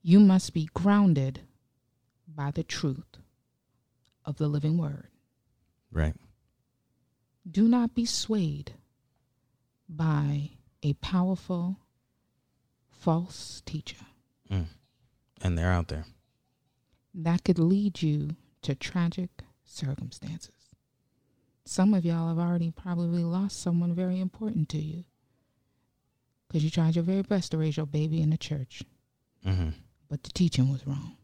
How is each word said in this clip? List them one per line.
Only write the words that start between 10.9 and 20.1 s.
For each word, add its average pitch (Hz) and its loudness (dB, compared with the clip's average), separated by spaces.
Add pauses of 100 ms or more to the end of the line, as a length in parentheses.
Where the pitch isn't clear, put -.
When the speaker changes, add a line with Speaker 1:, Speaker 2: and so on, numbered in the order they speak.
Speaker 1:
powerful 180 -2 (1120)
false - -4
teacher. - -10 (540)
Speaker 2:
Mm. 92 -2 (760)
And 87 0
they're 87 2
out 87 0
there. 78 -8 (1120)
Speaker 1:
That 170 0
could 175 4
lead 190 2
you 151 0 (320)
to 139 -4
tragic 175 -4 (340)
circumstances. - -10 (1120)